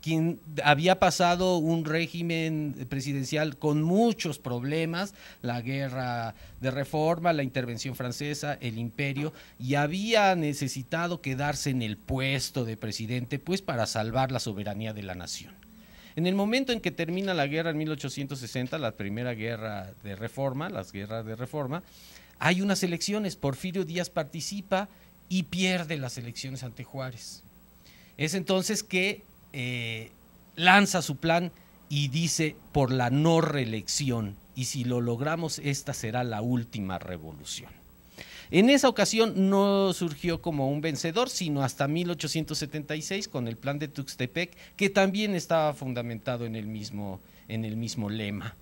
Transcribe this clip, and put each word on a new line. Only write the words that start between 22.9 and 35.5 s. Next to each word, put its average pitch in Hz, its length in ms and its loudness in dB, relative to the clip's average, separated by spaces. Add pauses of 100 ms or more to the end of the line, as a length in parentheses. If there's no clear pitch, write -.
Porfirio 175 480 -2
Díaz 170 280 -4
participa 185 800 -2 (380)
y 180 160 2
pierde 175 540 0
las 131 200 -6
elecciones 127 460 -8
ante 123 200 -10
Juárez. 131 580 -10 (760)
Es 156 200 0
entonces 190 480 2
que, 185 400 0 (300)
eh, 120 580 -4 (440)
lanza 185 460 8
su 143 140 -2
plan 165 360 2 (380)
y 143 200 2
dice, 156 460 0 (180)
"Por 135 180 4
la 123 180 2
no 160 320 6
reelección, 117 920 -2 (200)
y 131 100 -2
si 123 180 -4
lo 123 180 2
logramos, 143 580 -2